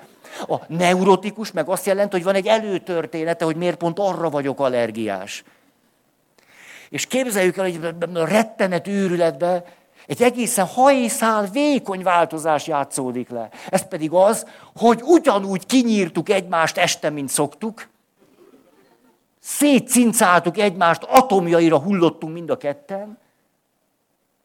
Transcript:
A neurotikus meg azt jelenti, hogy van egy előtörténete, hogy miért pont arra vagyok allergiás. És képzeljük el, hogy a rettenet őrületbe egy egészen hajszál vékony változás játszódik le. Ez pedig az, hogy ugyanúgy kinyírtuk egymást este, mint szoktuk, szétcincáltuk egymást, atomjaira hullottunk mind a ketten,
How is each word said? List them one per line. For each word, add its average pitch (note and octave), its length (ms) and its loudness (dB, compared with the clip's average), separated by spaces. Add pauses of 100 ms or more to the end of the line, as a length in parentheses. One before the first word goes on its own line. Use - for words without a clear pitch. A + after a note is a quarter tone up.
(480)
A D#3 80 -4 (120)
neurotikus F#3 840 0
meg D#3+ 180 -4
azt F#3+ 160 -4
jelenti, G3+ 300 0
hogy E3+ 100 -4
van G3 100 2
egy F#3+ 120 -2
előtörténete, E3+ 1000 -2
hogy D#3+ 100 -2
miért E3+ 220 -2
pont E3+ 220 -4
arra E3+ 300 -2
vagyok C#3 300 -4
allergiás. A2 840 -2 (1500)
És - 160 -8
képzeljük G#3 520 0
el, G3 60 -2
hogy E3+ 320 -6 (180)
a F#3 120 -2
rettenet F#3+ 640 -2
őrületbe F3 760 0 (440)
egy - 140 -4
egészen A#3 440 0
hajszál A3+ 800 2
vékony G3+ 580 -2
változás D#3+ 640 0
játszódik C3+ 600 -4
le. A#2 200 -10 (200)
Ez F#3+ 180 -2
pedig D#3 240 -8
az, G3 340 2 (300)
hogy A3+ 280 2
ugyanúgy G3+ 600 2
kinyírtuk G#3 640 0
egymást F3+ 480 0
este, E3 320 -2
mint D3 200 -6
szoktuk, D#3 580 -6 (1500)
szétcincáltuk A3 1160 2
egymást, F3+ 460 2
atomjaira E3+ 760 4
hullottunk E3 540 0
mind E3 160 -10
a B2+ 80 -2
ketten, G3 600 -10 (1300)